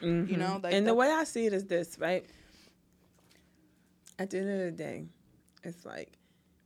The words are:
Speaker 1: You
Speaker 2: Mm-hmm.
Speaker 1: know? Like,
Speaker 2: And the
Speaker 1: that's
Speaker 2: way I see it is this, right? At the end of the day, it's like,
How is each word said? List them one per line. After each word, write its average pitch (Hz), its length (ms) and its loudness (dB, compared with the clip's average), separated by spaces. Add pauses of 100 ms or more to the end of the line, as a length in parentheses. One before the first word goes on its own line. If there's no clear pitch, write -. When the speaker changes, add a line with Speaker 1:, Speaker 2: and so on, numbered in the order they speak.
Speaker 1:
You 170 60 0
Speaker 2:
Mm-hmm. 170 300 2
Speaker 1:
know? 190 240 0
Like, 180 120 0
Speaker 2:
And 202 120 4
the 226 40 4
Speaker 1:
that's 226 80 6
Speaker 2:
way 262 120 6
I 320 140 2
see 233 220 -2
it 202 80 0
is 190 120 -2
this, 175 320 -2
right? 175 280 -2 (1900)
At - 120 -4
the 185 80 -4
end 196 120 -2
of 196 80 -2
the 180 140 -2
day, 156 340 -8 (560)
it's 170 240 -12
like, - 320 -12 (480)